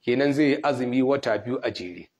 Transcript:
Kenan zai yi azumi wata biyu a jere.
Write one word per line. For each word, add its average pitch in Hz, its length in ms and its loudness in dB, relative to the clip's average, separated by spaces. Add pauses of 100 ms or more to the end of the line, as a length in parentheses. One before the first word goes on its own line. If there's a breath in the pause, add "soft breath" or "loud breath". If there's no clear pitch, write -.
Kenan 135 280 2
zai 143 120 2
yi 135 180 4
azumi 127 400 0
wata 127 360 0
biyu 120 240 -6
a 120 80 -2
jere. 90 500 -12